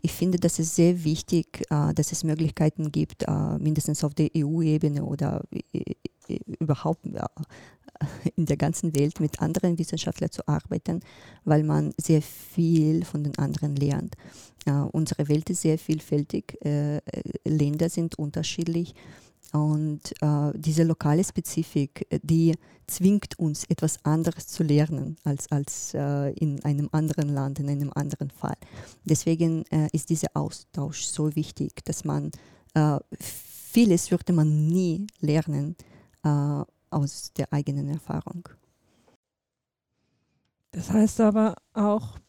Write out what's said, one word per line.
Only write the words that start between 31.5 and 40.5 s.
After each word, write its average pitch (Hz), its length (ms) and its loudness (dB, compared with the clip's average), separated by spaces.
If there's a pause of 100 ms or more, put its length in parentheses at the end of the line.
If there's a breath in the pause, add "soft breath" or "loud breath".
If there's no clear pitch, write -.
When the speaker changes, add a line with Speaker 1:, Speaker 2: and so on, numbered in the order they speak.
Speaker 1:
dass - 200 -6
man, 147 260 -2 (440 loud breath)
äh, 151 240 4 (220)
vieles - 880 2
würde 180 220 0
man 156 340 4
nie 180 400 0 (140)
lernen, 147 560 0 (480 soft breath)
äh, 147 380 2 (280)
aus - 440 -4
der - 180 -4
eigenen 143 360 -2
Erfahrung. 160 600 -8 (2250)